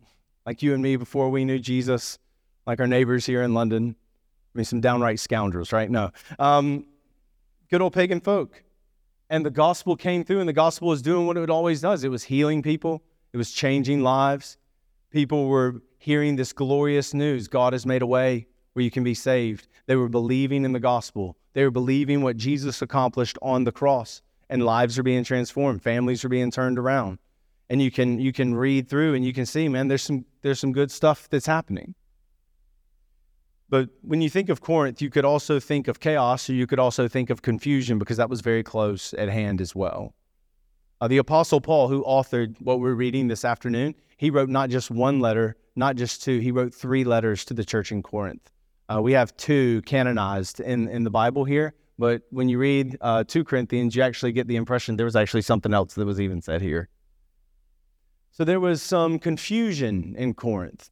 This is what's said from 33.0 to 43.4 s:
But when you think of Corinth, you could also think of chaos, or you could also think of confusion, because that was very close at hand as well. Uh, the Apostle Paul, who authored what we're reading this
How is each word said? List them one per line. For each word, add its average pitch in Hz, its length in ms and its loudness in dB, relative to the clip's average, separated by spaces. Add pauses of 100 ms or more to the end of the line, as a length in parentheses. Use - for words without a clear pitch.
But 131 220 2 (120)
when 160 180 -2
you 156 80 2
think 190 200 -2
of 160 120 0
Corinth, 147 400 0
you 147 80 -4
could 139 160 2
also 143 360 2
think 143 260 -2
of - 140 -4
chaos, 131 500 0
or 131 40 0
you 123 120 2
could 131 140 0
also 127 260 2
think 120 240 -2
of 123 120 -4
confusion, 123 580 0
because 104 160 -4
that 117 120 0
was 123 120 -6
very 113 240 0
close 104 500 -4
at 104 140 -4
hand 104 320 -2
as 90 160 -6
well. 95 360 -6 (880)
Uh, 117 60 0
the 131 120 4
Apostle 156 420 2
Paul, 147 260 4
who 135 160 0
authored 127 580 0
what 127 200 0
we're 127 140 0
reading 123 340 0
this 113 160 -4